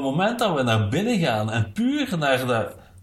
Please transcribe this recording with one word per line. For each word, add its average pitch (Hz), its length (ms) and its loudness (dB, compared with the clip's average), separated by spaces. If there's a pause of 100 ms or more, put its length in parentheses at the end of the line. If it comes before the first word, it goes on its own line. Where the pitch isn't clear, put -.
het 135 80 -2
moment 208 280 0
dat 202 160 0
we 131 80 0
naar 110 260 2
binnen 202 300 0
gaan 110 320 0
en 110 200 -2
puur 254 460 0
naar 131 280 2
dat 117 300 -2 (280)